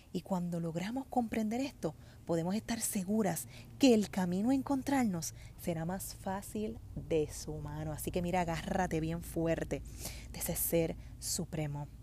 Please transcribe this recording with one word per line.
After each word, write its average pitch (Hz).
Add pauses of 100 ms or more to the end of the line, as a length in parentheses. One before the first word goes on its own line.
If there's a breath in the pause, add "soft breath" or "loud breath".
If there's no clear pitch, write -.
(140)
y 180
cuando 175
logramos 180
comprender 220
esto, 262 (300 loud breath)
podemos 170
estar 226
seguras 196 (280 loud breath)
que 262
el 214
camino 190
a 277
encontrarnos 254 (280 loud breath)
será 165
más 185
fácil 208 (160)
de 151
su -
mano. 151
Así 147
que 180
mira, 175
agárrate 170
bien 165
fuerte 165 (500 loud breath)
de -
ese 170
ser 165 (240 loud breath)
supremo, 147 (140)